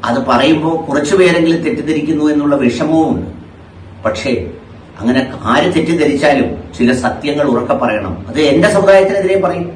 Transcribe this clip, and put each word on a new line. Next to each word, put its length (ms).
അത് 200
പറയുമ്പോൾ 500
കുറച്ചു 300
പേരെങ്കിലും 460
തെറ്റിദ്ധരിക്കുന്നു 640
എന്നുള്ള 300
വിഷമവുമുണ്ട്. 760
പക്ഷേ 480
അങ്ങനെ 220
ആര് 340
തെറ്റിദ്ധരിച്ചാലും 720
ചില 160
സത്യങ്ങൾ 540
ഉറക്കെ 260
പറയണം. 540
അത് 120
എന്റെ 300
സമുദായത്തിനെതിരെ 720
പറയും 340